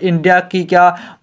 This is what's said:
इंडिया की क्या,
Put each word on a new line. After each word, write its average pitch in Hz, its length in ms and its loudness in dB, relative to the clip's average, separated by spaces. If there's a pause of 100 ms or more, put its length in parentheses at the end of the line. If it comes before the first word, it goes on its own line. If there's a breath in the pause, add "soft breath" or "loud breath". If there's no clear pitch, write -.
इंडिया 180 360 0
की 180 240 -4
क्या, 175 260 2 (340 loud breath)